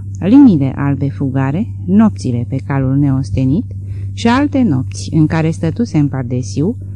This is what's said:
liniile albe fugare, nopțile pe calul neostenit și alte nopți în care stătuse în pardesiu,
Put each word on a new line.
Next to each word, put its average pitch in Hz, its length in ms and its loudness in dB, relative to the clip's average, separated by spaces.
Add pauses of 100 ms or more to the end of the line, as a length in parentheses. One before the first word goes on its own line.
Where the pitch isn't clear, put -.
(200)
liniile 185 560 6
albe 139 340 -2
fugare, 135 680 -2 (100)
nopțile 180 640 2
pe 135 60 -4
calul 135 420 -2
neostenit 135 680 0 (480)
și - 140 -2
alte 277 340 2
nopți 131 520 -2
în 156 120 4
care 160 240 0
stătuse 165 480 -2
în 147 100 4
pardesiu, 131 680 -4 (180)